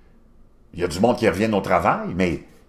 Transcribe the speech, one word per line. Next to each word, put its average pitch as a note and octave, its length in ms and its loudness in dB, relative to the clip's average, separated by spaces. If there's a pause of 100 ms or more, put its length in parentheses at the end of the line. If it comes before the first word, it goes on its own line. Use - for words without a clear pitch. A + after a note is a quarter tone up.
(720)
il E2+ 80 -8
y - 20 -4
a F2 40 0
du D#2+ 120 -6
monde A#2 180 2
qui A2 100 2
revient G2+ 240 0
au G2 100 0
travail, A#2 540 0
mais F2 280 0 (240)